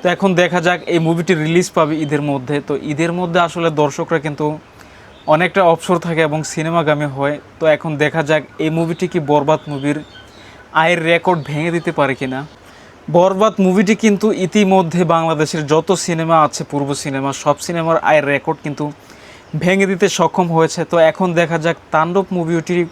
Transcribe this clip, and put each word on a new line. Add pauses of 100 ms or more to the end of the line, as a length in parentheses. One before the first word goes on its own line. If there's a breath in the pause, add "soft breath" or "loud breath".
তো
এখন (120)
দেখা
যাক, (140)
এই
মুভিটি (100)
রিলিজ
পাবে (100)
ঈদের
মধ্যে। (120)
তো (180)
ঈদের
মধ্যে
আসলে (120)
দর্শকরা
কিন্তু (800 loud breath)
অনেকটা (120)
অবসর
থাকে
এবং (140)
সিনেমাগামী
হয়। (240)
তো (120)
এখন (120)
দেখা
যাক (240)
এই
মুভিটি
কি (120)
বরবাদ (100)
মুভির (840 loud breath)
আয়ের (100)
রেকর্ড (100)
ভেঙে
দিতে
পারে
কিনা। (760 loud breath)
বরবাদ (120)
মুভিটি (100)
কিন্তু (180)
ইতিমধ্যে (140)
বাংলাদেশের (100)
যত (160)
সিনেমা
আছে, (100)
পূর্ব (140)
সিনেমা, (140)
সব
সিনেমার (120)
আয়ের
রেকর্ড
কিন্তু (800 loud breath)
ভেঙে
দিতে (120)
সক্ষম
হয়েছে। (100)
তো (140)
এখন (120)
দেখা
যাক (160)
তাণ্ডব (120)
মুভিটি (140)